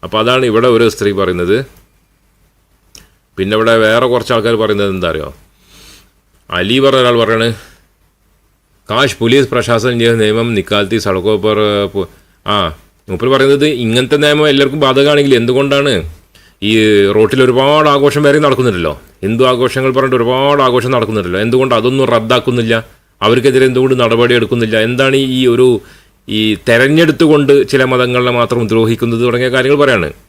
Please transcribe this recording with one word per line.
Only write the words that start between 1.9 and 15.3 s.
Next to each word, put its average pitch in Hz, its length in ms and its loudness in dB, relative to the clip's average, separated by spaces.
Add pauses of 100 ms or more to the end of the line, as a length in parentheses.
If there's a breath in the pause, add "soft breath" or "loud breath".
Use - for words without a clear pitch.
പിന്നെ 98 200 -2
ഇവിടെ 113 160 2 (120)
വേറെ 117 260 2
കുറച്ച് 123 240 -2
ആൾക്കാർ 117 280 -2
പറയുന്നത് 101 320 -2
എന്താ 87 160 -4
അറിയോ, 76 180 -6 (1200 soft breath)
അലി 92 340 -2
പറഞ്ഞ 135 200 2
ഒരാൾ 120 200 2
പറയാണ്, 113 240 0 (1400 loud breath)
"കാശ് 127 320 -2
പോലീസ് 123 320 2
പ്രശാസൻ 117 500 -2
ഈ 117 80 2 (100)
നിയമം 110 360 0
നിക്കാലത്തി 104 480 -2
സടക്കോ 98 300 -2 (100)
പർ 107 140 0 (340)
പു-," 98 140 -4 (460 soft breath)
ആ, - 20 0 (520)
മൂപ്പര് 98 260 -4
പറയുന്നത് 135 320 2 (200)
ഇങ്ങനത്തെ 123 380 0
നിയമം 151 280 0
എല്ലാവർക്കും 139 340 0
ബാധകമാണെങ്കിൽ 139 540 2